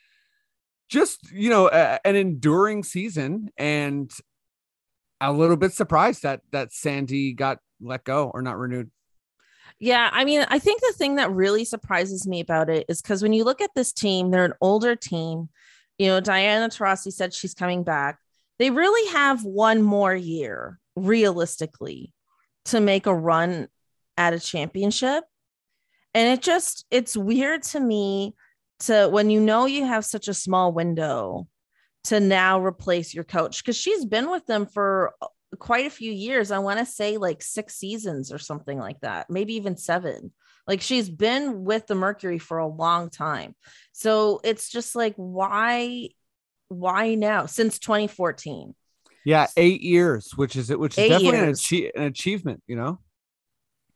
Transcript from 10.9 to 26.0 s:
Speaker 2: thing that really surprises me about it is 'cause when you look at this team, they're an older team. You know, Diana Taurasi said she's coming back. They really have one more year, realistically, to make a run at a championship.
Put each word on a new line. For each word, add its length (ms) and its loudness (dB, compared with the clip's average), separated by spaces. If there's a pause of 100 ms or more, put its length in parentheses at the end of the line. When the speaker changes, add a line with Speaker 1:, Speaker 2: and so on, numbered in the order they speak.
Speaker 2:
thing 200 0
that 160 0
really 320 2
surprises 640 -4
me 120 -4
about 300 0
it 180 0
is 140 -4
'cause 200 -2
when 100 4
you 120 4
look 160 0
at 140 -2
this 180 -2
team, 380 0
they're 140 4
an 160 0
older 340 2
team. 540 -6 (500)
You 100 2
know, 120 4
Diana 480 2
Taurasi 440 -2
said 220 -4
she's 200 -8
coming 280 -2
back. 380 -2 (380)
They 120 2
really 420 2
have 320 2
one 380 4
more 320 4
year, 640 -6 (160)
realistically, 1160 -2 (540)
to 140 0
make 260 2
a 80 4
run 540 0 (480)
at 180 2
a 60 -4
championship. 840 -2 (880)